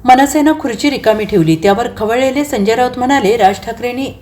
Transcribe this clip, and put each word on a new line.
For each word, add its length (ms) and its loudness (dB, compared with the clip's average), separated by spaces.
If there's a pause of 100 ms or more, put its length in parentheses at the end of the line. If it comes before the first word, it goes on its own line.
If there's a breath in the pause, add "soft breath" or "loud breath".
मनसेनं 520 4
खुर्ची 300 -2
रिकामी 360 0
ठेवली, 300 2
त्यावर 320 0 (100)
खवळलेले 460 0
संजय 320 0
राऊत 240 -2
म्हणाले, 380 2
"राज 280 2
ठाकरेंनी 420 -6 (140)